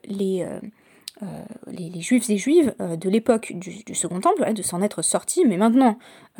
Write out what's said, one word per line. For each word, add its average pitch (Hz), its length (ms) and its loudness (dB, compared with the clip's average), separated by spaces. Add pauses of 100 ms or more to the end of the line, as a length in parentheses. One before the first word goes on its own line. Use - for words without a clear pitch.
les, 190 360 -2
euh, - 160 -8 (640)
euh, 202 40 -10 (420)
les, 165 200 -10
les 175 120 -12
Juifs 240 300 2
et 208 60 4
Juives, 277 440 4
euh, 175 160 -2
de 165 120 -4
l'époque 220 460 2
du, 175 300 -12
du 185 100 -14
Second 175 260 -4
Temple, 349 180 2
voilà, 226 140 0
de 202 100 -4
s'en 180 200 -2
être 208 200 -2
sortis. - 420 0
Mais 202 120 4
maintenant, 226 400 4 (440)